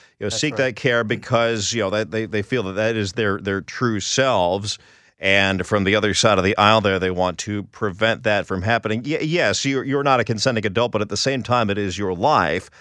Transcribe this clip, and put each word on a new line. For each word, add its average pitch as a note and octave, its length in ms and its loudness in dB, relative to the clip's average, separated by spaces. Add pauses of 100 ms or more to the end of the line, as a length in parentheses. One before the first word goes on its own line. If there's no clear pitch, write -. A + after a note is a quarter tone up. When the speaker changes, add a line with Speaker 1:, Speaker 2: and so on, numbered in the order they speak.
(200)
Speaker 1:
That's G2+ 180 -6
Speaker 2:
seek D3+ 180 -2
Speaker 1:
right. C3 100 0
Speaker 2:
that A#2+ 100 -4
care A#2+ 300 0
because, A#2 680 0
you A2+ 120 0
know, F#2+ 80 0
that G#2+ 200 -2
they, A2 140 -2
they G#2+ 160 -4
feel A#2 220 -2
that F#2+ 100 -6
that A2 240 0
is G2+ 160 -4
their, G#2 260 -2
their G2 220 -4
true A2 400 -2
selves. G2+ 760 0 (420)
And G2 460 2
from G2+ 200 0
the G2 100 4
other G#2 180 2
side G#2 240 4
of F2+ 60 4
the G2 140 2
aisle G#2+ 240 6
there, F#2+ 180 2
they F#2 120 0
want F2+ 280 0
to G#2 240 -6
prevent G#2+ 600 -2
that G#2 220 0
from F#2+ 160 -4
happening. A2 440 -2
Y-, D3 160 -2
yes, D#3 420 0
you're, C3+ 220 -2
you're C#3 180 -2
not C3+ 160 4
a A2+ 60 0
consenting A2 400 0
adult, A2+ 260 0
but G#2+ 100 0
at G#2 80 -6
the G#2+ 80 -6
same C3 260 -2
time, A#2+ 260 0
it G2+ 80 -2
is F#2+ 200 -4
your G2 160 -2
life. F#2 560 2 (120)